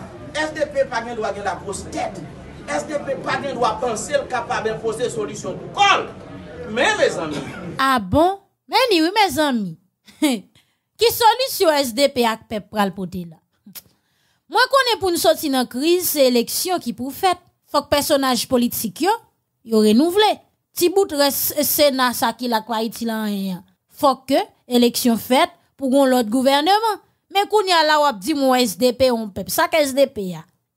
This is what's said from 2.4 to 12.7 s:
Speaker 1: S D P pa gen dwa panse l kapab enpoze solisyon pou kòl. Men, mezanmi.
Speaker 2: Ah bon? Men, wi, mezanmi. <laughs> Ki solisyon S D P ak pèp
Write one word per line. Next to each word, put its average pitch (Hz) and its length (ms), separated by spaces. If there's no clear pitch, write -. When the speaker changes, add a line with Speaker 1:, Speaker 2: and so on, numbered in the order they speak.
Speaker 1:
S 294 160
D 294 160
P 269 220
pa - 180
gen 262 160
dwa 233 240
panse 247 320
l 277 160
kapab 226 400
enpoze 226 400
solisyon - 480
pou - 220
kòl. 403 260
Men, 285 300
mezanmi. 160 400
Speaker 2:
Ah 262 160
bon? 285 400
Men, 466 240
wi, 320 220
mezanmi. 269 580
<laughs> - 800
Ki 453 100
solisyon 466 680
S 269 160
D 277 180
P 247 140
ak 220 220
pèp 214 200